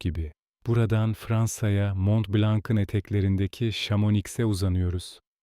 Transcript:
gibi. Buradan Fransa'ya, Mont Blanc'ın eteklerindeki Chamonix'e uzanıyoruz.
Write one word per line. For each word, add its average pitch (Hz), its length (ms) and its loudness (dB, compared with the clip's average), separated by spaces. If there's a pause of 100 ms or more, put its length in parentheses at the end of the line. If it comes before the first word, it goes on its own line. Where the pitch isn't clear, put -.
gibi. 80 320 -4 (340)
Buradan 110 460 2
Fransa'ya, 104 840 0
Mont 101 340 2
Blanc'ın 107 480 2
eteklerindeki 98 960 0
Chamonix'e 104 720 0
uzanıyoruz. 92 760 -2 (220)